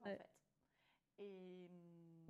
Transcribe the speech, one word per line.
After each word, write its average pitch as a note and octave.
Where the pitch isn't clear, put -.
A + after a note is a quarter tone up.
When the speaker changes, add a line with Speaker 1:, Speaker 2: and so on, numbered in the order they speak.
Speaker 1:
en -
Speaker 2:
Ouais. G3
Speaker 1:
fait. -
Et, F#3
hum, E3+